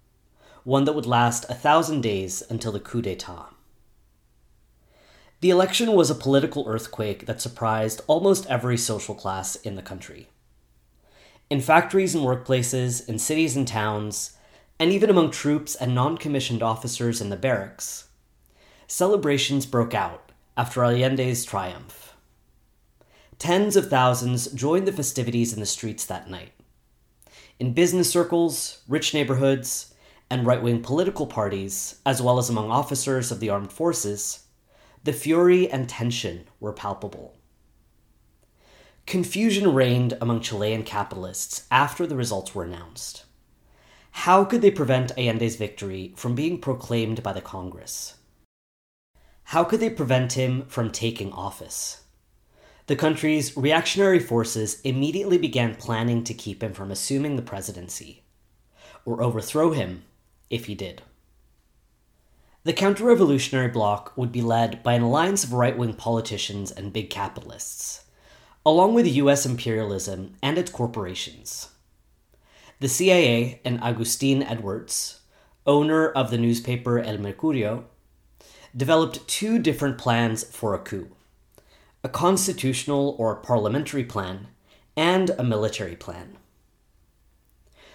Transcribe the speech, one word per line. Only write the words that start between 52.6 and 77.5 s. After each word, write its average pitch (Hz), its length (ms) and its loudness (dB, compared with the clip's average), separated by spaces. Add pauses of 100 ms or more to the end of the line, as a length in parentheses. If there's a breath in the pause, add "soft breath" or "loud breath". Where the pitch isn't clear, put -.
The 143 80 0
country's 156 640 0
reactionary 170 640 4
forces 113 640 -2
immediately 160 520 0
began 120 380 0
planning 117 480 -2
to 113 100 -8
keep - 300 -10
him 98 80 -4
from 98 180 -10
assuming 139 460 -4
the 123 60 -4
presidency, 92 800 -12 (800 loud breath)
or 117 180 -4
overthrow 123 500 2
him 92 320 -4 (460)
if 117 160 -6
he 104 100 -8
did. 92 260 -12 (1600)
The 165 80 2
counter-revolutionary 185 960 4
bloc 104 480 0
would 120 160 -2
be 120 80 -2
led 117 420 2
by 120 120 2
an 120 60 4
alliance 160 440 2
of 120 80 -8
right-wing 123 400 0
politicians 101 800 -4
and 98 200 -10
big 104 180 -6
capitalists, - 960 -10 (600 soft breath)
along 180 280 6
with 233 140 6
U 139 220 4
S 139 160 4
imperialism 104 880 -4 (100)
and 147 140 0
its 175 120 -2
corporations. 107 1000 -8 (1120 soft breath)
The 135 80 -2
C 185 240 4
I - 20 8
A 123 480 4
and 123 180 -2
Agustin 120 600 0
Edwards, - 800 -6 (440 soft breath)
owner 156 440 4
of 120 220 0
the 120 60 0
newspaper 120 640 0
El 107 180 -4
Mercurio, 113 680 -2 (920 loud breath)